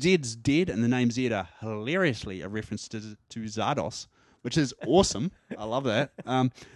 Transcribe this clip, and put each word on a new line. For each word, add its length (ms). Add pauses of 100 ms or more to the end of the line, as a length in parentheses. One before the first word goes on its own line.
Zed's 360
dead 340
and 140
the 40
name 220
Zed 220
are 160 (120)
hilariously 800
a 80
reference 400
to, 280 (140)
to 100
Zardos, 680 (360)
which 140
is 160 (140)
awesome. 460 (120)
<laughs> 140
I 60
love 200
that. 280 (120)
Um, 280 (240)